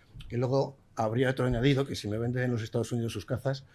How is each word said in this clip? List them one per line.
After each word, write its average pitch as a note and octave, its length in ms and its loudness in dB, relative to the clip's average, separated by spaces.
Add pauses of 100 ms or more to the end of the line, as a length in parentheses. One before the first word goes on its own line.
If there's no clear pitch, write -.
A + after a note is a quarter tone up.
(280)
Que A#2+ 80 -6
luego C3+ 400 0 (200)
habría A#2 340 2
otro B2+ 160 0
añadido, B2+ 400 4
que - 100 -6
si G#2+ 120 -6
me G#2 100 -2
venden B2 320 0
los A2+ 120 0
Estados A2+ 300 -4
Unidos A#2 200 -2
sus G2+ 120 -8
cazas, C3+ 400 -4 (100)